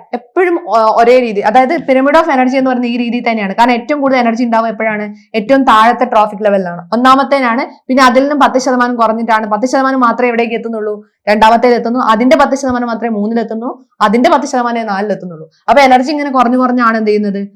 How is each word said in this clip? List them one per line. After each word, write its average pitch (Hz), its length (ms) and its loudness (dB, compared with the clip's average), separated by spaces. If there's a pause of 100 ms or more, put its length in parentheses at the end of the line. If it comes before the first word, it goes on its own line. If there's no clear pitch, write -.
(120)
എപ്പോഴും 339 580 -4
ഒ-, 220 320 2
ഒരേ 247 180 6
രീതി. 220 200 -4
അതായത് 254 340 2
pyramid 277 400 0
of 330 100 4 (100)
energy 254 220 0
എന്ന് 262 140 0
പറയുന്ന 247 160 -2
ഈ 240 100 -4
രീതിയിൽ 240 340 -4
തന്നെയാണ്. 202 240 -4
കാരണം 240 180 2
ഏറ്റവും 240 280 -2
കൂടുതൽ 269 180 0
എനർജി 233 260 0
ഉണ്ടാവുക 226 240 0
എപ്പോഴാണ്? 214 460 -6 (200)
ഏറ്റവും 269 300 0
താഴത്തെ 240 400 2
ട്രോഫിക് 214 400 -2
ലെവലിലാണ്, 180 480 -2
ഒന്നാമത്തേനാണ്. 262 960 0
പിന്നെ 262 160 2
അതിൽ 254 160 4
നിന്നും 285 200 0
പത്ത് 262 180 2
ശതമാനം 247 380 0
കുറഞ്ഞിട്ടാണ്. 226 500 0
പത്ത് 208 200 -2
ശതമാനം 262 340 0
മാത്രമേ 247 280 0
എവിടേക്ക് 226 260 -2
എത്തുന്നുള്ളൂ? 214 520 -8 (220)
രണ്ടാമത്തേൽ 226 460 4
എത്തുന്നു. 233 260 -2
അതിന്റെ 247 360 2
പത്ത് 269 200 0
ശതമാനം 247 300 -4
മാത്രമേ 226 220 -6
മൂന്നിൽ 226 320 -2
എത്തുന്നുള്ളൂ. 226 480 -8 (120)
അതിന്റെ 226 300 2
പത്ത് 285 160 0
ശതമാനം 240 400 -4
നാലിൽ 202 260 -4
എത്തുന്നുള്ളൂ. 165 380 -10 (180)
അപ്പൊ 254 140 4
എനർജി 254 280 4
ഇങ്ങനെ 294 200 -4
കുറഞ്ഞു 254 280 0
കുറഞ്ഞാണ് 247 400 0
എന്ത് 214 120 0
ചെയ്യുന്നത്? 202 460 -2